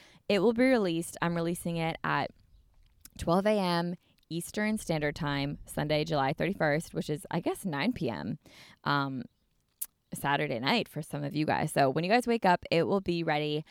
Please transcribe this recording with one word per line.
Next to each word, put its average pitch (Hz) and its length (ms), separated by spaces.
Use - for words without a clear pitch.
it 202 100
will 220 140
be 240 140
released. 185 540
I'm 170 140
releasing 170 420
it 165 280
at 151 260
twelve 185 280
A 214 120
M 175 380
Eastern 214 480
Standard 151 380
Time, 143 500
Sunday, 151 380
July 143 280
thirty-first, 156 600
which 160 160
is, - 180
I 170 120
guess, 339 240
nine 165 280
P 139 160
M, 104 300
um, 139 400
Saturday 143 440
night 165 300
for 151 140
some 143 220
of 143 100
you 156 100
guys. 151 280
So 139 180
when 156 120
you 180 80
guys 240 160
wake 233 200
up, 180 240
it 165 140
will 190 160
be 175 220
ready 151 480